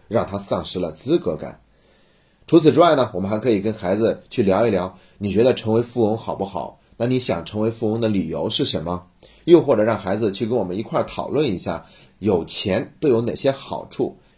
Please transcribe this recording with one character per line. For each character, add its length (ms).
让 180
他 100
丧 300
失 140
了 100
资 260
格 200
感。 240
除 100
此 140
之 80
外 160
呢， 180
我 60
们 100
还 80
可 100
以 120
跟 120
孩 220
子 260
去 120
聊 240
一 40
聊， 280
你 120
觉 140
得 100
成 200
为 80
富 240
翁 120
好 160
不 100
好？ 360
那 100
你 140
想 240
成 160
为 100
富 220
翁 80
的 80
理 180
由 240
是 140
什 180
么？ 240
又 180
或 140
者 80
让 120
孩 200
子 160
去 120
跟 140
我 60
们 120
一 60
块 160
儿 80
讨 220
论 180
一 100
下， 300
有 260
钱 540
都 100
有 120
哪 160
些 160
好 340
处？ 300